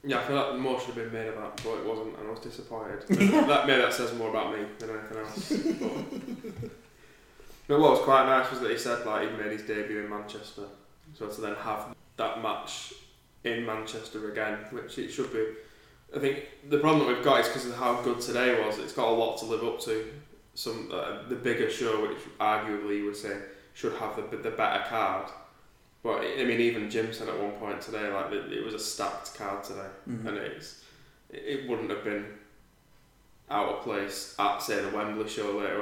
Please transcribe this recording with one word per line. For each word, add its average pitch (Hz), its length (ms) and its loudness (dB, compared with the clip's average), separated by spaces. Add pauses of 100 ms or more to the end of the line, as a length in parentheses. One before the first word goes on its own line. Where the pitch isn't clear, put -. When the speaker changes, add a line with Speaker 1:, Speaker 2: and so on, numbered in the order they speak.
Speaker 1:
Yeah, 123 120 2
I - 20 -2
feel 139 140 0
like 123 240 0
more 131 180 0
should 123 160 -6
have 113 160 -6
been - 20 -8
made 113 140 -4
of 110 80 -6
that, 107 300 -8
but 110 140 -2
it - 60 -6
wasn't, 110 320 -4
and 104 120 -10
I - 20 -6
was 110 80 -8
disappointed. 107 720 -10
Speaker 2:
<laughs> - 0 -
Yeah. 202 340 8
Speaker 1:
That, 143 220 6
maybe 127 160 6
that - 100 4
says 117 220 -2
more 113 160 -2
about 107 260 0
me 104 80 -4 (140)
than 113 120 -8
anything 107 280 -8
else. 107 340 -6 (1080)
But, 214 100 -6 (960)
but 143 140 8
what 160 100 12
was - 120 8
quite 131 240 10
nice 131 220 6
was 127 120 -4
that 139 100 0
he 120 80 2
said, 120 260 0
like, 107 240 0
he'd 110 80 -4
made 107 140 -2
his 107 120 -4
debut 104 420 -2
in 104 40 -8
Manchester, 104 580 -10 (460)
so 110 140 -8
to 107 140 -8
then 104 160 -4
have 107 360 -4 (260)
that 113 220 -2
match - 540 -6 (480)
in 117 240 -2
Manchester 110 640 -6
again, 107 280 -2 (120)
which - 260 -10
it - 140 -6
should - 220 -2
be. 110 120 2 (720)
I 143 60 -2
think 139 240 0 (240)
the 147 100 6
problem 151 260 6
that 123 120 4
we've - 80 -2
got 131 160 8
is - 80 4
'cause 127 180 -2
of 120 80 -4
how 120 280 2
good 120 180 0
today 117 440 4
was, 107 140 0
it's - 140 -8
got 120 160 2
a - 20 6
lot 113 280 4
to 110 80 -8
live 113 180 0
up - 160 -2
to. 110 260 -2 (480)
Some, 117 400 -6
uh, 95 340 -6
the 127 60 0
bigger 117 340 2
show, 107 400 2
which - 100 -4 (200)
arguably 107 600 2
you 104 80 -2
would 101 100 -4
say 101 200 -6 (380)
should - 200 -2
have 110 200 -6
the, 110 220 -6
the 113 160 -4
better - 360 2
card, 98 440 0 (680)
But, 113 180 0 (180)
I 131 60 2
mean, 117 160 4
even 113 280 4
Jim 113 240 0
said - 160 -6
at 87 100 -2
one 101 140 0
point 104 280 -6
today, 107 320 -4
like, 98 200 -2
it, 90 200 -4
it 101 120 -4
was 110 100 -6
a 104 40 -6
stacked - 580 -4
card 101 280 -6
today, 98 240 -10 (200)
Speaker 3:
Mm-hmm. 110 200 -6
Speaker 1:
and 104 100 -4
it's, - 440 -10 (480)
it, - 80 -16
it 135 300 -4
wouldn't 110 220 -2
have 104 140 -4
been 104 220 -2 (1200)
out 104 240 2
of - 80 -6
place 101 560 -4
at, 101 240 2
say, 101 200 0
the 98 140 -2
Wembley 107 320 -2
show 104 300 -2
later 101 240 0